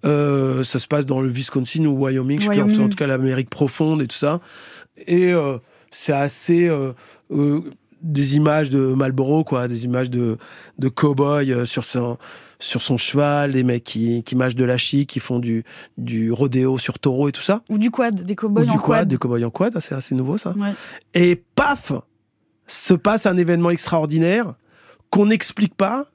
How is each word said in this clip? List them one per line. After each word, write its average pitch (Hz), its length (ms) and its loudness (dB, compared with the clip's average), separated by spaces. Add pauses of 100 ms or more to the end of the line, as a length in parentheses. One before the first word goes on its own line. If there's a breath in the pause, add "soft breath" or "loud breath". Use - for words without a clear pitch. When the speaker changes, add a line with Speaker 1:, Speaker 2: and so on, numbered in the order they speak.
Speaker 1:
Euh, 139 600 0
ça 127 160 -4
se - 80 -6
passe 147 180 0
dans 131 160 0
le 131 80 0
Wisconsin 131 560 -2
ou 139 200 0
Wyoming, 131 340 -2
je 202 60 0
sais 208 60 0
plus, 202 100 4
en 202 40 2
Speaker 2:
Wyoming. 214 240 4
Speaker 1:
tout 196 80 -4
cas 147 100 0
l'Amérique 131 440 0
profonde 156 500 0
et 123 60 -2
tout - 100 -8
ça. 156 240 -2 (680 loud breath)
Et, 180 240 4
euh, 143 260 0 (400 soft breath)
c'est - 140 -2
assez, 160 560 2
euh, 139 240 0 (400 soft breath)
euh, 143 300 2 (400)
des 143 340 0
images 151 340 4
de 135 100 2
Marlboro, 135 680 2
quoi, 123 240 -2
des 120 160 -6
images 123 240 -2
de, 120 280 -2 (400 loud breath)
de 131 120 0
cow-boy, 143 640 2
euh, 123 120 -2
sur 117 200 -6
son, 120 320 -4 (420 loud breath)
sur - 220 -6
son 127 160 0
cheval, 143 560 0
des 131 100 2
mecs 120 220 0
qui, 117 400 -2
qui 127 100 -6
mâchent 127 200 0
de 127 100 2
la 123 100 2
chic, 139 320 0
qui - 140 -6
font 123 180 -2
du, 113 240 -2 (340 loud breath)
du 117 360 -2
rodéo 131 460 0
sur - 200 -8
taureau 139 300 0
et - 20 -4
tout - 100 -10
ça. 208 280 0
Speaker 2:
Ou 220 80 0
du 226 140 2
quad, 233 340 -2
des 196 100 -4
cow-boys 202 280 0
Speaker 1:
Ou - 20 4
du 139 60 2
Speaker 2:
en - 60 2
Speaker 1:
quad, - 60 -2 (180)
Speaker 2:
quad. 202 60 0
Speaker 1:
des 135 100 2
cow-boys 120 280 0
en 113 60 -4
quad, 214 280 -2
c'est 147 160 -8
assez 131 200 -6
nouveau, 131 220 -2
ça. - 200 -6
Speaker 2:
Ouais. 202 160 -4 (400 loud breath)
Speaker 1:
Et 175 280 4 (140)
paf, 285 380 0 (760)
se - 260 0
passe 208 320 2
un 185 120 2
événement 170 320 4
extraordinaire 165 840 0 (560 soft breath)
qu'on 202 160 4
n'explique - 480 0
pas 233 400 -2